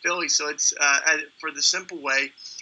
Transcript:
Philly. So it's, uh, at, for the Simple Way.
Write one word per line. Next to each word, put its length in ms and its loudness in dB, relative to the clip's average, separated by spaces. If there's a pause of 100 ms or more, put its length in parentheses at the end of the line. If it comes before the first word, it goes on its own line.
Philly. 240 0
So 220 0
it's, 280 0
uh, 280 4
at, 140 2 (200)
for 100 -8
the 120 -6
Simple 340 0
Way. 340 0 (320)